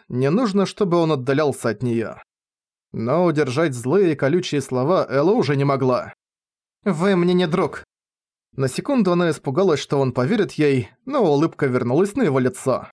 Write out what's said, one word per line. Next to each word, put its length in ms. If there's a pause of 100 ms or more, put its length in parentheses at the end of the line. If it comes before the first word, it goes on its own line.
не 220
нужно, 360
чтобы 320
он 140
отдалялся 580
от 140
неё. 320 (760)
Но 340
удержать 480
злые 400
и 20
колючие 460
слова 480
Элла 220
уже 240
не 80
могла. 500 (720)
"Вы 320
мне 180
не 140
друг". 360 (720)
На 120
секунду 440
она 200
испугалась, 480
что 200
он 120
поверит 420
ей, 360 (160)
но 180
улыбка 420
вернулась 500
на 80
его 160
лицо. 540